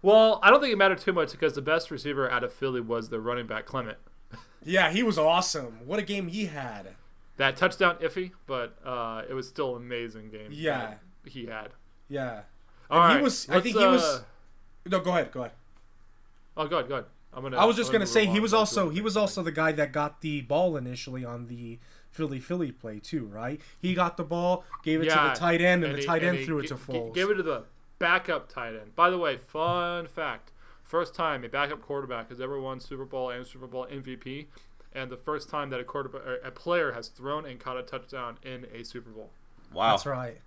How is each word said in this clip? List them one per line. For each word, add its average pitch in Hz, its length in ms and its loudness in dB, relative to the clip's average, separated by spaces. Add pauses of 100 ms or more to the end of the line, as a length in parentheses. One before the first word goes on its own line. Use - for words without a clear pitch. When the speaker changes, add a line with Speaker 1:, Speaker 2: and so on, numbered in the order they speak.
Speaker 1:
Well, 214 400 8
I 196 80 10
don't 277 100 10
think 277 100 2
it 208 60 2
mattered 190 220 6
too 185 160 0
much 160 180 2
because 147 220 0
the 139 80 -6
best 160 280 0
receiver 135 400 -2
out 123 140 0
of 123 80 -6
Philly 127 300 -2
was 113 260 -4
the 117 120 -6
running 120 260 -4
back, 110 180 -8
Clement. 117 320 -6 (340)
<laughs> - 60 -16 (260)
Speaker 2:
Yeah, 170 280 4
he 202 120 0
was 214 140 2
awesome. 156 720 2
What 190 120 -2
a 202 40 -2
game 185 260 -4
he 202 180 -4
had. 120 420 -10 (500)
Speaker 1:
That 135 180 4
touchdown 180 460 4
iffy, 180 300 -4 (140)
but, 120 380 -6
uh, 117 420 -6
it 131 60 -10
was 131 160 -6
still 131 280 -4
an 117 60 -12
amazing 117 480 -8
game 107 200 -14
Speaker 2:
Yeah. 127 460 -2 (260)
Speaker 1:
that 139 100 -18
he 120 140 -10
had. 110 220 -10 (400)
Speaker 2:
Yeah. 127 340 -6 (480)
Speaker 1:
All 160 100 6
Speaker 2:
And 170 120 10
he - 40 8
Speaker 1:
right, 143 80 4
Speaker 2:
was, - 240 0
I 185 120 6
think 220 160 -2
he 208 60 6
Speaker 1:
let's, 190 200 8
Speaker 2:
was, 139 180 2
Speaker 1:
uh, - 20 -16 (680)
Speaker 2:
no, 185 100 2
go 180 120 -2
ahead, 165 200 0
go 127 80 -8
ahead. 117 120 -8 (1000)
Speaker 1:
Oh, 156 120 -2
go 165 100 -2
ahead, 131 140 0
go 139 60 -2
ahead. 110 100 -6 (260)
I'm 131 100 -12
gonna, 131 140 -4
Speaker 2:
I 185 80 6
was 226 120 6
just 226 120 -2
Speaker 1:
I'm - 60 0
gonna 208 100 2
Speaker 2:
gonna - 80 -4
say, 214 140 6
Speaker 1:
move 180 80 2
Speaker 2:
he 208 40 4
Speaker 1:
on 214 40 4
Speaker 2:
was 220 80 0
Speaker 1:
to 220 80 4
Speaker 2:
also, 208 320 2
Speaker 1:
a - 20 -6
Speaker 2:
he 180 80 -2
was 214 140 -2
Speaker 1:
different 214 80 2
Speaker 2:
also 190 200 -2
the 160 100 -2
guy 156 200 2
that 147 200 -2
got 147 280 -4
the 147 220 -4
ball 156 340 0
initially 127 480 -8
on 120 220 -10
the 120 320 -12 (360)
Philly, 139 260 -4
Philly 175 320 -4
play 107 280 -12
too, 135 260 -6
right? 117 340 -8 (200)
He 180 120 0
got 180 240 0
the 170 80 -6
ball, 175 400 -2 (200)
gave 160 160 2
it 160 40 0
to 160 60 2
Speaker 1:
Yeah, 151 200 6
Speaker 2:
the 127 40 0
tight 170 260 2
end, 180 220 6
and 139 100 0
Speaker 1:
and - 40 -4
Speaker 2:
the 143 40 -4
Speaker 1:
he, 139 60 -2
Speaker 2:
tight 165 160 2
Speaker 1:
and 170 80 2
Speaker 2:
end 175 80 0
Speaker 1:
he 135 80 -4
Speaker 2:
threw 156 140 -2
it - 20 -4
Speaker 1:
g-, - 60 -6
Speaker 2:
to 139 80 -6
Speaker 1:
g-, - 40 -14
Speaker 2:
Foles. 117 340 -6
Speaker 1:
gave 190 160 0
it 208 40 4
to 185 80 0
the 143 220 -2 (340)
backup 175 500 0
tight 117 260 -8
end. 107 200 -16
By 175 160 6
the 185 80 0
way, 147 180 0
fun 175 680 -2
fact: 143 460 -8 (300)
first 165 320 -2
time 147 300 -2
a 117 40 -12
backup 143 340 -4
quarterback 127 460 -8
has 123 120 -14
ever 135 200 -6
won 131 200 -8
Super 135 240 -12
Bowl 131 260 -6
and 123 160 -8
Super 131 200 -18
Bowl 127 240 -8
M 139 120 -10
V 131 140 -12
P, 139 300 -12 (460)
and 131 180 -8
the 127 60 -12
first - 320 -6
time 143 220 -6
that 127 100 -4
a 123 40 -8
quarterback, 135 400 -8
or 127 120 -6
a 127 160 -12
player 170 400 0
has 117 160 -10
thrown 143 360 -8
and 131 140 -14
caught 127 180 -8
a 123 60 -6
touchdown 127 600 -10
in 127 300 -12
a 117 120 -14
Super 117 260 -14
Bowl. 107 200 -16 (420)
Speaker 3:
Wow. 110 180 4
Speaker 2:
That's 101 160 2
right. 127 400 -6